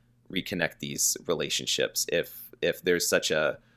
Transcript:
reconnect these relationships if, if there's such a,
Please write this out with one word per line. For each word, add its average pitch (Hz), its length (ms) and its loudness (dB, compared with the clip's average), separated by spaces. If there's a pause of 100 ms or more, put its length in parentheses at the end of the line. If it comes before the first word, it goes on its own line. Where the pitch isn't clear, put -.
(320)
reconnect 87 480 -2
these - 460 -2
relationships 71 840 0
if, - 400 -2 (100)
if 82 220 0
there's 87 240 2
such - 240 2
a, 78 260 2 (200)